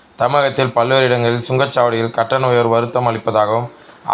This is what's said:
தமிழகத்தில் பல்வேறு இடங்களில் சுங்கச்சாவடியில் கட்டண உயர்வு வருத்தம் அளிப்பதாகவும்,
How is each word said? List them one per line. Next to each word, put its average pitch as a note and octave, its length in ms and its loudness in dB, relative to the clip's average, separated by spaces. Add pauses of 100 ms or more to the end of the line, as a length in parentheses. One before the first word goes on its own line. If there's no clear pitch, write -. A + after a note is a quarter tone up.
(180)
தமிழகத்தில் C3 540 0
பல்வேறு C3 320 2
இடங்களில் A#2+ 440 0
சுங்கச்சாவடியில் A#2+ 720 0
கட்டண B2+ 280 0
உயர்வு A#2+ 300 2
வருத்தம் A#2+ 340 0
அளிப்பதாகவும், A2 560 0 (480)